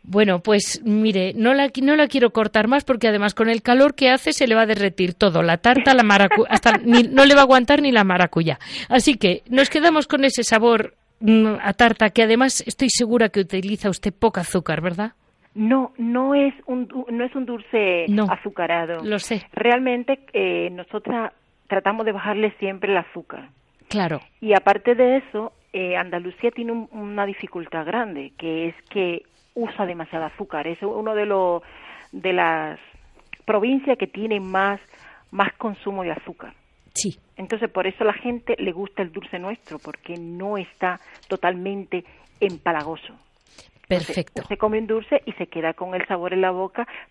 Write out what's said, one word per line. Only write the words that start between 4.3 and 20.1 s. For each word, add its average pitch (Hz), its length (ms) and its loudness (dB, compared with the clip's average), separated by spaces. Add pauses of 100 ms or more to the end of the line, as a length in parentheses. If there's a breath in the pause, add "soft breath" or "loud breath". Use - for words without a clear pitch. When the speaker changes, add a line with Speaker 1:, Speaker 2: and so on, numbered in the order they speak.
Speaker 1:
se 277 160 0
le 220 80 2
va 226 60 6
a 220 40 6
derretir 196 500 0
todo, 165 280 2
la 170 140 2
tarta, 254 360 4
la 247 100 6
maracu-, 208 420 4
Speaker 2:
<laughs> - 40 -16
Speaker 1:
hasta 226 280 2
ni, 240 260 6
no 269 220 6
le 285 100 8
va 285 60 10
a - 20 10
aguantar 262 380 6
ni 285 100 2
la 220 140 4
maracuyá. 175 520 0 (300 loud breath)
Así 254 300 4
que 180 320 0
nos 269 200 4
quedamos 311 380 2
con 269 160 0
ese 254 220 0
sabor, 226 480 2 (260)
mm, 220 420 4
a 202 120 -2
tarta 226 380 4
que 226 120 4
además 233 420 2
estoy 247 240 -2
segura 226 380 2
que 196 140 -2
utiliza 190 480 -4
usted 185 240 -6
poca 214 280 -2
azúcar, 160 400 -4
¿verdad? 185 300 -6 (440)
Speaker 2:
No, 233 420 0
no 254 380 -2
es 277 180 2 (140)
un 254 200 -6
du-, 254 240 -10
no 240 140 -4
es 247 100 -12
un 262 100 -6
dulce 202 600 -2
Speaker 1:
No, 208 240 0
Speaker 2:
azucarado. 170 720 -4
Speaker 1:
lo 208 160 -4
sé. 208 320 -6
Speaker 2:
Realmente, 247 680 0 (120)